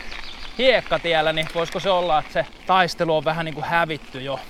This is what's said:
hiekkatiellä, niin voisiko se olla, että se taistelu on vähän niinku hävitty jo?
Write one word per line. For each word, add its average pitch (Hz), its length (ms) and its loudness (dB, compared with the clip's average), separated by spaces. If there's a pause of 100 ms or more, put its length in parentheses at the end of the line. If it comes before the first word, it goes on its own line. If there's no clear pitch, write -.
(580)
hiekkatiellä, 170 720 4
niin 156 220 -2
voisiko 165 260 -2
se 196 100 0
olla, 175 280 4
että - 140 -4
se 170 140 0 (200)
taistelu 170 500 2
on 151 80 0
vähän 160 200 0
niinku 147 180 -6
hävitty 160 600 -2
jo? 135 280 -6